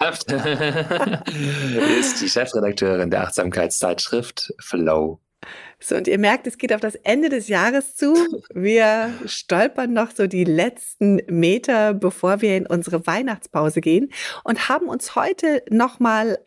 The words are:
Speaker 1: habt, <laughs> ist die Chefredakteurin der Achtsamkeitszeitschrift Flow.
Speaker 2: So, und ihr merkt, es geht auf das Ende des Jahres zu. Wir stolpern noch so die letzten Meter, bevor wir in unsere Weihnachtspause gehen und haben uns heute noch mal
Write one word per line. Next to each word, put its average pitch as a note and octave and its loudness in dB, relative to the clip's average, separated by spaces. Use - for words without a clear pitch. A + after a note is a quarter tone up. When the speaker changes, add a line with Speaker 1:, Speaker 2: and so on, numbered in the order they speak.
Speaker 1:
habt, D#3+ -4
<laughs> C#3+ -2
ist C4 -2
die - -2
Chefredakteurin G2+ 0
der G2 0
Achtsamkeitszeitschrift F2+ -2
Flow. D#2+ 0
Speaker 2:
So, - -4
und F#4+ -2
ihr G3+ 2
merkt, G#3 2
es A#3+ -8
geht A#3+ -4
auf G#3+ 0
das G#3+ -4
Ende C#4 0
des B3 -4
Jahres A3+ 0
zu. C#4+ 2
Wir A3 2
stolpern A#3+ -2
noch A3+ 0
so G3 0
die F#3 -2
letzten G3 2
Meter, G#3 2
bevor F#3+ 0
wir G#3 4
in F#3+ -2
unsere E3+ -2
Weihnachtspause E3+ 0
gehen C#4+ 2
und - -2
haben D4+ 0
uns - -6
heute D#4 0
noch A#3 2
mal A3 2